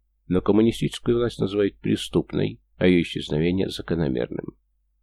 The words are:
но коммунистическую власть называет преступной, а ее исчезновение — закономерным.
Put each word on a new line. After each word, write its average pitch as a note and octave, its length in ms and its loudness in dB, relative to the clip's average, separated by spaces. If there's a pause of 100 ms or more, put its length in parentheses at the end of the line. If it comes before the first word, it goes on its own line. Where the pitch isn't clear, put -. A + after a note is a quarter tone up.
(280)
но F2+ 140 2
коммунистическую A2 760 2
власть A#2+ 220 -2
называет G2+ 400 0
преступной, - 800 -2 (160)
а F#2 100 2
ее F2+ 140 6
исчезновение — E2+ 680 -2
закономерным. C#2+ 880 -4 (480)